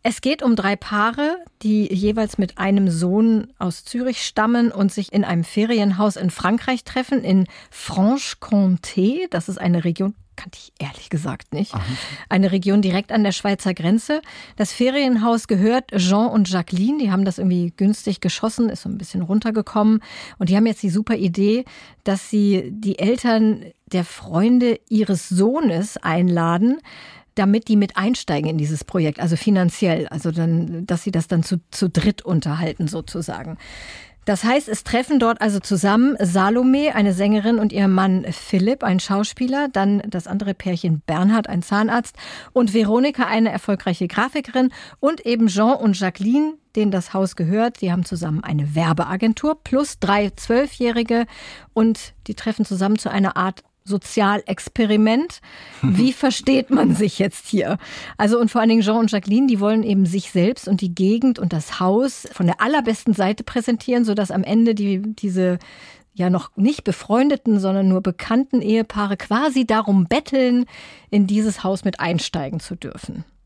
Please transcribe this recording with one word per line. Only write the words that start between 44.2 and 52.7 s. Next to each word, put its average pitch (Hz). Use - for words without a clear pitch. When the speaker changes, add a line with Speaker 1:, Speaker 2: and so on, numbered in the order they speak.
Speaker 1:
und 311
eben 226
Jean 214
und 202
Jacqueline, 233
denen 208
das 180
Haus 190
gehört. 214
Die 185
haben 175
zusammen 160
eine 147
Werbeagentur 190
plus 285
drei 202
Zwölfjährige 233
und 220
die 208
treffen 220
zusammen 196